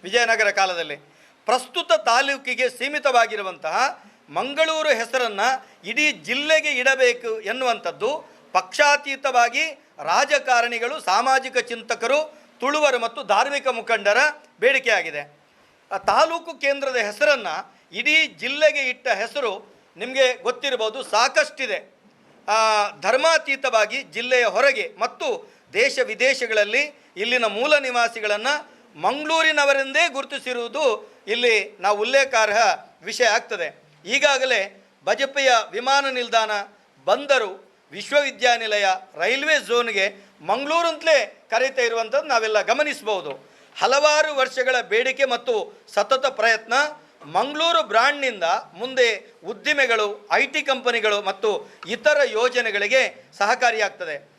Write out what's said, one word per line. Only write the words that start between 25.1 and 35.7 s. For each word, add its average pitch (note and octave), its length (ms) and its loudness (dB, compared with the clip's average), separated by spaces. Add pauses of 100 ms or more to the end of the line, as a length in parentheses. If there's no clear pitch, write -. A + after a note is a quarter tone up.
ದೇಶ C4 260 0
ವಿದೇಶಗಳಲ್ಲಿ A#3 1040 0 (140)
ಇಲ್ಲಿನ A#3+ 280 0
ಮೂಲ A#3+ 320 2
ನಿವಾಸಿಗಳನ್ನು A#3+ 960 -2 (280)
ಮಂಗಳೂರಿನವರೆಂದೇ D4 1080 0
ಗುರುತಿಸಿರುವುದು B3 1040 -4 (140)
ಇಲ್ಲಿ A3 540 0
ನಾವು G3+ 180 0
ಉಲ್ಲೇಖಾರ್ಹ A#3 600 2 (440)
ವಿಷಯ A3+ 220 -2
ಆಗ್ತದೆ. G3+ 580 -2 (220)
ಈಗಾಗಲೇ B3+ 840 0 (180)
ಬಜಪೆಯ C4+ 460 0 (200)